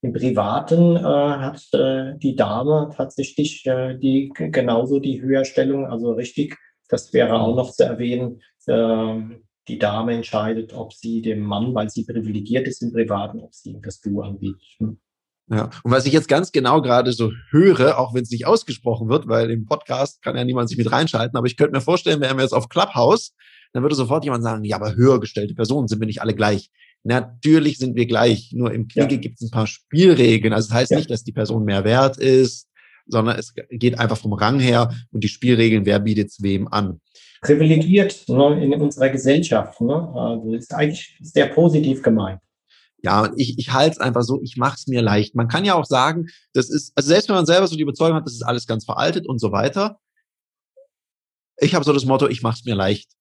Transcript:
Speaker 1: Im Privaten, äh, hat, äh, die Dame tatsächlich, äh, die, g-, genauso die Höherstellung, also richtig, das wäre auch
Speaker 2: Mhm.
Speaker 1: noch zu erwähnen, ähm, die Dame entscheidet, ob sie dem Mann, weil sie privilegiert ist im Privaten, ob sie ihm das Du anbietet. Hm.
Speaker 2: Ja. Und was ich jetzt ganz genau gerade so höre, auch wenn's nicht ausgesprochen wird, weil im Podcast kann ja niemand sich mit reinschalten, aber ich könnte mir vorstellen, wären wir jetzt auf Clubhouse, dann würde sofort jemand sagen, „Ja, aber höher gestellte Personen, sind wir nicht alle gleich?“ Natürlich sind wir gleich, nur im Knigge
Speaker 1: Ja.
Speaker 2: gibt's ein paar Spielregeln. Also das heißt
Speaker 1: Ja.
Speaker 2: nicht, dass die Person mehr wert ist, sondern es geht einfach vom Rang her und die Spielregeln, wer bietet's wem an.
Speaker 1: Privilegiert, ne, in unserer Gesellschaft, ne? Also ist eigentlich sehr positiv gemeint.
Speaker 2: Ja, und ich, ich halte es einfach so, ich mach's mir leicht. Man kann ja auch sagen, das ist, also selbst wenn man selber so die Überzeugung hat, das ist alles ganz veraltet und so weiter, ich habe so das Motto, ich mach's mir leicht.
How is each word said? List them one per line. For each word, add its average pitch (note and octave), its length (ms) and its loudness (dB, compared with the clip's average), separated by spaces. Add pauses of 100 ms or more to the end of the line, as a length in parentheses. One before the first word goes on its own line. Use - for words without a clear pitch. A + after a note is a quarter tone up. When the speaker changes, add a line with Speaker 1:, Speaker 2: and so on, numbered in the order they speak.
Speaker 1:
Im A#2 100 -6
Privaten, A#2+ 840 2
äh, E3+ 40 0
hat, C#3+ 640 -2 (100)
äh, C3+ 460 -2
die C3 180 -4
Dame C#3 580 -2
tatsächlich, - 720 -6
äh, B2+ 320 -2
die, C3+ 360 0
g-, D#3+ 160 -6
genauso B2 500 0
die C3+ 200 -4
Höherstellung, C3+ 680 0
also A#2 260 -4
richtig, - 440 -6 (320)
das - 240 -4
wäre A2+ 280 2
auch A2+ 100 0
Speaker 2:
Mhm. B2 60 0
Speaker 1:
noch - 160 -4
zu A2 120 2
erwähnen, A#2+ 560 -4 (280)
ähm, A2+ 760 -2 (260)
die A#2 100 -8
Dame A2 360 -2
entscheidet, A2+ 600 -4
ob - 180 -14
sie A2+ 300 -8
dem A2 180 -4
Mann, G#2 340 -4
weil G#2+ 160 -2
sie A2+ 140 -8
privilegiert A2 640 -4
ist - 140 -10
im A#2 100 -6
Privaten, G#2+ 480 -4
ob - 140 -20
sie - 180 -20
ihm G#2 100 -18
das - 180 -16
Du G2+ 220 -6
anbietet. G2 400 -10 (160)
Hm. A2 220 -6 (500)
Speaker 2:
Ja. A2 200 -2 (120)
Und A#2+ 80 -2
was C3 160 4
ich C#3 60 2
jetzt D#3 160 2
ganz D#3+ 240 2
genau C#3 300 2
gerade B2 300 2
so A2+ 200 -2 (180)
höre, D3 480 6
auch B2 160 -2
wenn's B2 160 -4
nicht A#2+ 160 -6
ausgesprochen A#2+ 640 -2
wird, A#2+ 200 0
weil A2+ 220 0
im A2+ 140 -4
Podcast C#3 580 -4
kann C3 140 -6
ja B2 80 -4
niemand B2 240 -2
sich A#2 100 -6
mit A2+ 140 0
reinschalten, B2 440 -2
aber B2 100 -2
ich A#2+ 100 -4
könnte D3+ 160 2
mir C3+ 80 0
vorstellen, D#3+ 400 0
wären C3+ 160 0
wir C3 60 0
jetzt C3+ 100 0
auf A#2+ 160 0
Clubhouse, E3+ 680 0 (380)
dann B2 100 -4
würde D3 140 0
sofort C3 280 -2
jemand B2 200 -4
sagen, A2 200 -4
„Ja, G#2 120 -4
aber G2+ 180 -6
höher B2+ 260 6
gestellte G#2 340 -6
Personen, A#2+ 340 -2
sind G#2+ 120 -2
wir A2+ 60 -2
nicht G#2+ 160 -8
alle G#2+ 120 -2
gleich?“ G#2 360 0 (320)
Natürlich C#3+ 760 2
sind B2+ 180 -4
wir A#2 100 0
gleich, A#2 460 2
nur A#2+ 200 -2
im G#2+ 160 -6
Knigge C#3+ 280 0
Speaker 1:
Ja. A#2 40 -4
Speaker 2:
gibt's A2 220 -12
ein A2+ 80 -8
paar A2 180 -2
Spielregeln. B2 840 4
Also A2 160 0
das A#2 80 -2
heißt B2+ 160 0
Speaker 1:
Ja. - 40 4
Speaker 2:
nicht, D#3 140 -2
dass A2+ 140 -4
die - 80 -10
Person A2 320 -2
mehr G2 200 0
wert C3 340 4
ist, C3 500 2 (380)
sondern A2+ 320 0
es - 160 -14 (160)
geht A#2+ 280 0
einfach A2+ 180 0
vom G#2+ 160 -6
Rang A2 260 0
her A#2+ 340 2 (200)
und G#2+ 100 -6
die G#2+ 60 -2
Spielregeln, A2+ 580 2
wer G2+ 140 2
bietet's G#2 420 -2
wem G2 240 0
an. F#2+ 340 -4 (420)
Speaker 1:
Privilegiert, D#3 840 4
ne, C#3+ 360 4
in C#3 160 2
unserer C3+ 300 0
Gesellschaft, C3+ 720 0
ne? B2 140 0 (200)
Also A#2 400 -4
ist A#2+ 200 -10
eigentlich D3+ 480 -4
sehr - 240 0
positiv D3+ 560 2
gemeint. G#2 380 0 (600)
Speaker 2:
Ja, G2+ 220 2
und G#2 140 -6
ich, A#2+ 200 -2
ich A#2+ 140 -6
halte D3 200 4
es - 60 -12
einfach A#2+ 240 0
so, B2+ 200 -2
ich C3 140 -12
mach's B2+ 320 -4
mir B2 140 0
leicht. G#2 340 0
Man A#2 100 0
kann D#3+ 180 -2
ja G3+ 100 2
auch D#3 100 0
sagen, D#3 420 0 (280)
das C#3 160 0
ist, - 260 -6
also C#3 120 0
selbst F#3 200 4
wenn G3+ 80 2
man E3+ 100 2
selber F3 220 4
so D#3+ 80 -6
die D3+ 60 -2
Überzeugung D#3+ 340 0
hat, D#3 100 -4
das C3 60 -10
ist A#2 100 -12
alles A#2+ 240 -4
ganz A2 200 -4
veraltet E3+ 420 -2
und C3 100 -4
so A2 140 -2
weiter, G3 480 -2 (1600)
ich D3 160 2
habe D3+ 100 2
so D3 80 2
das C3+ 140 0
Motto, C3+ 200 2
ich A#2+ 160 -4
mach's A2+ 220 -4
mir A#2+ 100 -2
leicht. G2 460 -2